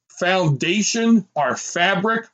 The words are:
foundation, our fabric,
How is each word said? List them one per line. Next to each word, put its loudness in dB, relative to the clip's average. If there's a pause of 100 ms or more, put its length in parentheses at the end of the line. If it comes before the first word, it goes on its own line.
foundation, 0
our -2
fabric, -2